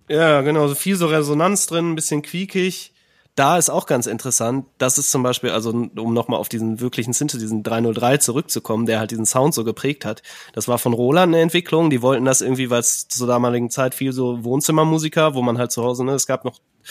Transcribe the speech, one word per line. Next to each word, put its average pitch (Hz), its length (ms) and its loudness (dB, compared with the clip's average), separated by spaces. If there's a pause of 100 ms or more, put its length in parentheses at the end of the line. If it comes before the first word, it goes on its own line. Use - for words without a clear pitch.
Ja, 151 320 4
genau, 151 260 2
so 143 80 0
viel 190 220 0
so 170 100 2
Resonanz 156 600 2
drin, 170 260 0
ein - 20 -4
bisschen 156 280 -2
quiekig. 185 680 -4 (460)
Da 143 220 4
ist 165 140 2
auch 156 160 -2
ganz 123 200 0
interessant, 117 600 -2 (100)
das 127 220 0
ist 143 120 -2
zum 135 120 0
Beispiel, 123 300 -2
also 110 180 -2
um 113 420 -2
nochmal 117 260 0
auf - 120 -6
diesen 113 300 -4
wirklichen 120 340 -4
Synthi, 147 240 -4
diesen 110 240 -4
drei 113 180 -2
null 117 140 0
drei 120 240 2
zurückzukommen, 117 680 -2
der 110 140 0
halt 110 120 -4
diesen 110 140 -4
Sound 135 300 2
so 113 100 -2
geprägt 127 400 -4
hat, 107 180 -8 (300)
das - 160 -6
war 120 80 2
von 120 160 0
Roland 151 420 4
eine 165 60 6
Entwicklung, 165 480 2
die 127 140 2
wollten 127 240 2
das 131 160 2
irgendwie, 127 260 -2
weil 120 120 2
es - 280 -2
zur 123 180 -4
damaligen 120 440 2
Zeit 131 240 -2
viel 135 180 -2
so 123 320 -4
Wohnzimmermusiker, 156 880 2
wo 131 80 -2
man 120 160 2
halt 120 160 -2
zu 117 100 -4
Hause, 123 220 -2
ne, 131 80 -2
es 135 140 -2
gab 131 180 -4
noch, 127 140 -8 (320)